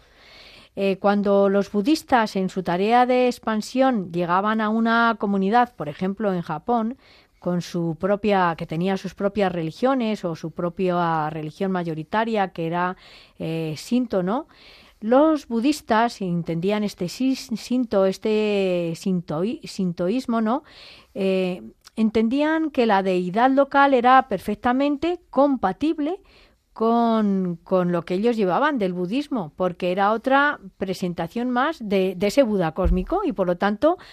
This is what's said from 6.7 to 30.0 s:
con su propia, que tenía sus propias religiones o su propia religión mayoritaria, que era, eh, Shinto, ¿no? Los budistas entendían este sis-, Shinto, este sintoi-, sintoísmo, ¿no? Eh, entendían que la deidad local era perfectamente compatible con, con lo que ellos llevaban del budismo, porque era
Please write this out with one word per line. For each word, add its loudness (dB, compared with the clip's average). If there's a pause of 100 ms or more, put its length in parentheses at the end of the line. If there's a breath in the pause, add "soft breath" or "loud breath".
con -2
su -4
propia, 2
que -10
tenía -2
sus -8
propias 0
religiones -2
o -4
su -10
propia -2
religión -4
mayoritaria, -2
que -6
era, -2 (440 loud breath)
eh, -6
Shinto, -2
¿no? -2 (520 loud breath)
Los 4
budistas 0
entendían -2
este -4
sis-, -2
Shinto, 0
este 0
sintoi-, -4
sintoísmo, -2
¿no? -2 (520 loud breath)
Eh, -2 (320)
entendían 0
que 0
la 4
deidad 0
local 4
era 6
perfectamente -2 (120)
compatible 0 (540 soft breath)
con, 2
con 0
lo -2
que -4
ellos 0
llevaban 0
del -2
budismo, -4
porque -2
era 2